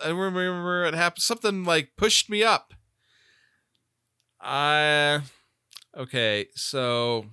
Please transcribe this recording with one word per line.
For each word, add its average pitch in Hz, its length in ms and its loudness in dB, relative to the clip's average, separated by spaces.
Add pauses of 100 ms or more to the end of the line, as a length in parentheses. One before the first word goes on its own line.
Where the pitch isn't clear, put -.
I 156 60 -4
remember 180 760 -2
it 156 100 0
happened. 170 280 0
Something, 202 420 -2
like, 160 320 2
pushed 214 340 2
me 208 120 0
up." 220 320 2 (1700)
I, 147 800 2 (760)
okay, 113 580 -2
so 120 800 -2